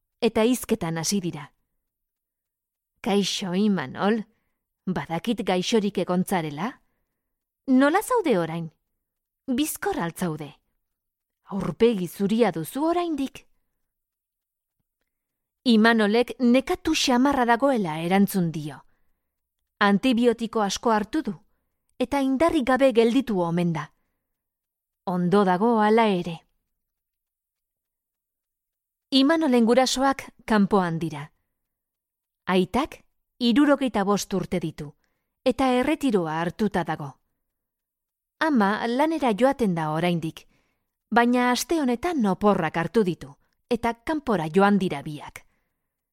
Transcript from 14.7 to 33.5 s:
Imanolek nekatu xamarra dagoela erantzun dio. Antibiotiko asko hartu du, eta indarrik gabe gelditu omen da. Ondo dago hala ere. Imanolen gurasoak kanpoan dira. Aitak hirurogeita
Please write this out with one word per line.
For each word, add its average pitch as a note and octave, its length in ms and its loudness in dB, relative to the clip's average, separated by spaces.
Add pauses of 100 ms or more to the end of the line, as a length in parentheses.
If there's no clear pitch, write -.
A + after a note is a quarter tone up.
Imanolek A3+ 760 4
nekatu C4 540 0
xamarra C4+ 500 2
dagoela A3+ 560 0
erantzun F#3 500 2
dio. D3+ 320 -10 (960)
Antibiotiko A3+ 840 2
asko G3+ 280 -2
hartu G#3+ 320 0
du, G3 120 -8 (640)
eta C#4 220 -2
indarrik C4+ 460 0
gabe C4 260 4
gelditu A3+ 480 2
omen E3+ 320 0
da. D3+ 200 -8 (1120)
Ondo F3+ 400 2
dago G#3+ 360 2
hala A3 280 4
ere. F3 320 -4 (2750)
Imanolen C4+ 540 4
gurasoak B3+ 680 0 (120)
kanpoan F#3+ 540 2
dira. D3+ 320 -8 (1160)
Aitak F#3+ 540 0 (420)
hirurogeita C4 600 2